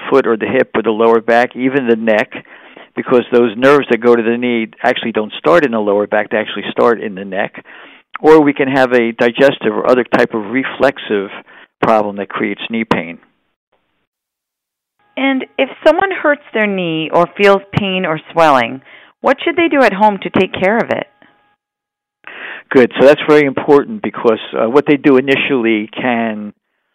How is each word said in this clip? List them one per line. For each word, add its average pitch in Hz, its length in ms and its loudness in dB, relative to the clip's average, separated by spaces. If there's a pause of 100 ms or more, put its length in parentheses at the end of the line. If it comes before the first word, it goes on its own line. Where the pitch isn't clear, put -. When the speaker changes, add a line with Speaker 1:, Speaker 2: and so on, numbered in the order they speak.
(120)
Speaker 1:
foot 131 160 2
or 113 100 0
the 107 80 -6
hip 120 300 -2
or 113 80 -2
the 113 80 -2
lower 113 300 2
back, 120 340 0
even 131 320 -2
the 117 80 2
neck, 110 360 0 (680)
because 120 340 0
those 120 240 2
nerves 135 340 4
that 117 100 0
go 120 140 4
to 117 80 2
the 117 140 -2
knee 120 320 -4 (160)
actually 123 300 -2
don't 107 240 -4
start 160 260 2
in 127 80 0
the 113 80 -2
lower 104 260 0
back, 104 260 -2
they 117 60 -2
actually 104 320 -6
start 117 320 0
in 107 140 -10
the 95 80 -12
neck. 101 400 -8 (560)
Or 156 220 6
we 147 100 2
can 139 160 -2
have 131 240 0
a 117 220 2
digestive 123 580 0
or 110 180 -2
other 123 140 4
type - 300 -2
of 107 180 -6
reflexive 120 760 -4 (520)
problem 104 360 0
that 98 100 -8
creates 101 420 -6
knee 113 140 -4
pain. 82 360 -4 (2000)
Speaker 2:
And 262 300 -2 (120)
if 262 120 -2 (180)
someone 370 240 2
hurts 302 320 -2 (100)
their 214 140 0
knee 170 460 -4
or 170 120 2 (120)
feels 196 240 4 (100)
pain 185 340 -4
or 160 140 -4 (140)
swelling, 135 480 2 (400)
what 269 240 0
should 349 100 -4
they 339 140 0
do 285 120 2
at 214 120 2
home 202 280 0
to 175 80 -8
take - 220 0
care 190 260 -2
of 160 120 -2
it? 113 180 -6 (1600)
Speaker 1:
Good. 123 300 4
So 127 80 6
that's 147 200 6
very 151 180 6
important 131 580 0
because, 110 360 -2 (140)
uh, 113 160 -2
what 139 180 2
they 147 100 2
do 135 200 4
initially 127 680 0
can 113 680 -6 (420)